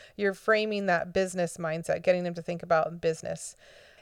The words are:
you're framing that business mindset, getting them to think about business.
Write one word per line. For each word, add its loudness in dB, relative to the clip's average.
you're 0
framing 2
that 2
business 0
mindset, -4
getting 4
them -4
to -8
think -6
about 2
business. -4